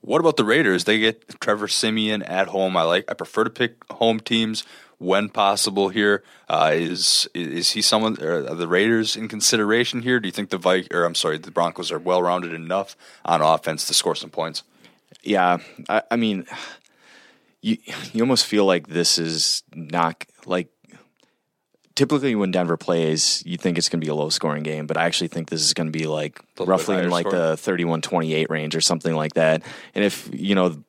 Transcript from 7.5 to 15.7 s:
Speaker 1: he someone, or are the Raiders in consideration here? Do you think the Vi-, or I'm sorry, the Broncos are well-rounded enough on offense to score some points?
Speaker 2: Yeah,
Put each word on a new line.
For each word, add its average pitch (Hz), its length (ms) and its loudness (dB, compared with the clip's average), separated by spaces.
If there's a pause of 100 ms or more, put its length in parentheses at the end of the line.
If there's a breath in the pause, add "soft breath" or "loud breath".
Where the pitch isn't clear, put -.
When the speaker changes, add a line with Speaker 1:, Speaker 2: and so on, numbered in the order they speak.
Speaker 1:
he 110 100 -2
someone, 110 420 2
or 78 240 0
are 71 80 -6
the 85 140 -4
Raiders 110 480 2
in 110 120 -10
consideration 113 760 0
here? 123 180 2
Do 101 80 -4
you 87 40 -6
think 98 180 -6
the 95 80 -2
Vi-, 92 320 2
or 87 140 2
I'm 85 100 0
sorry, 80 240 -2
the 80 120 -14
Broncos 85 400 -2
are 82 80 -4
well-rounded 90 540 0
enough 85 440 -6 (280 loud breath)
on 82 160 2
offense 80 460 2
to - 80 -4
score 82 200 0
some - 140 -10
points? 80 340 -8 (600 soft breath)
Speaker 2:
Yeah, 90 360 2 (300 loud breath)